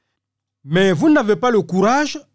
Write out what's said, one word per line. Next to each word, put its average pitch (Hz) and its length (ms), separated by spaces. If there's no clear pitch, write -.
mais 185 280
vous 190 180
n'avez 233 260
pas 247 140
le 214 140
courage 240 560